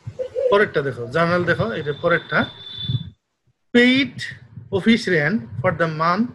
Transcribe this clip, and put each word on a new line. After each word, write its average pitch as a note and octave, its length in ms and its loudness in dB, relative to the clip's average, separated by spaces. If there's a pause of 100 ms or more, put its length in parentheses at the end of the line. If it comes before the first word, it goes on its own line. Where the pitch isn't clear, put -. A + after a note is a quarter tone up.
(500)
পরেরটা G3+ 320 2
দেখো, A#2+ 240 -6
জার্নাল E3+ 380 2
দেখো, E3+ 280 0
এটা D3+ 200 -4
পরেরটা। E3+ 580 0 (1200)
"Paid B3 460 4 (500)
office A3+ 360 2
rent F3 320 2 (240)
for - 80 2
the E3 160 -2
month E3 480 0